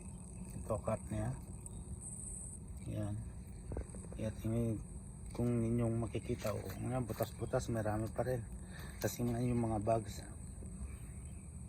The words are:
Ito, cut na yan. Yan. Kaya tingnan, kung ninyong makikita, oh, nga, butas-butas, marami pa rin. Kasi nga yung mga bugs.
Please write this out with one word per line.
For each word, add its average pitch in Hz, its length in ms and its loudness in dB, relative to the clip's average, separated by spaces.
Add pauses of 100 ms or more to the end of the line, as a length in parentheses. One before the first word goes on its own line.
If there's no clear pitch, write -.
(600)
Ito, - 240 2
cut 110 240 4
na 107 160 0
yan. 127 120 2 (1600)
Yan. 104 160 0 (1040)
Kaya 110 100 2 (140)
tingnan, 113 320 4 (560)
kung 120 160 2
ninyong 117 560 4
makikita, 113 480 0
oh, 101 200 -2 (200)
nga, 123 80 4
butas-butas, 117 720 2
marami 107 400 2
pa - 160 2
rin. 123 160 2 (560)
Kasi 113 240 2
nga 120 160 4
yung 120 240 6
mga 110 160 4
bugs. 110 400 4 (1500)